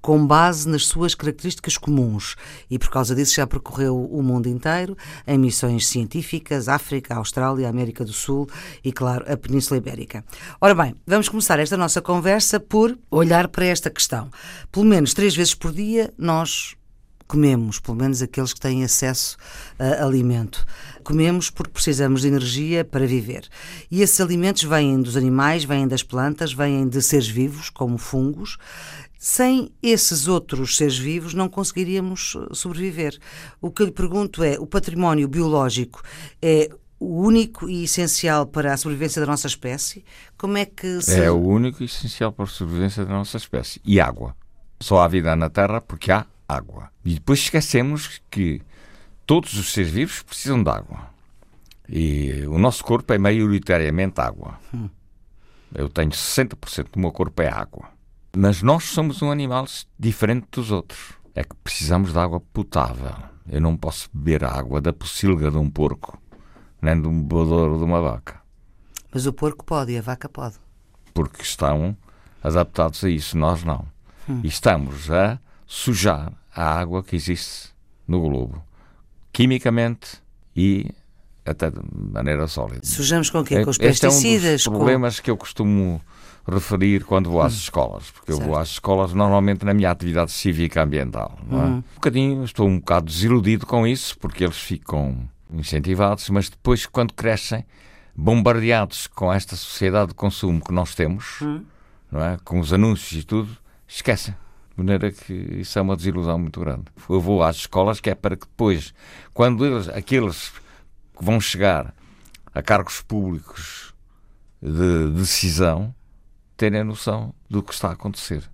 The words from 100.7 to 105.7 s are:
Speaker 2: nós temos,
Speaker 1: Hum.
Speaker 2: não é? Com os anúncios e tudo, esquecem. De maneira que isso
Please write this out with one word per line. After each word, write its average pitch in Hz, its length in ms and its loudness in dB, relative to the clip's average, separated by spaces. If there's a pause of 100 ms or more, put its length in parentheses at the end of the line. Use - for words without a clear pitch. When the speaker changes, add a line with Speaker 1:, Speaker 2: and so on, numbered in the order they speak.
Speaker 2:
nós 90 220 0
temos, 90 460 -2
Speaker 1:
Hum. 151 220 -6 (480)
Speaker 2:
não 73 120 -4
é? 87 200 -2
Com 87 160 -2
os 80 140 0
anúncios 95 480 2
e 76 40 -12
tudo, 107 240 -2 (380)
esquecem. - 460 -4 (420)
De 90 80 -4
maneira 98 280 0
que - 220 -14
isso 92 460 -6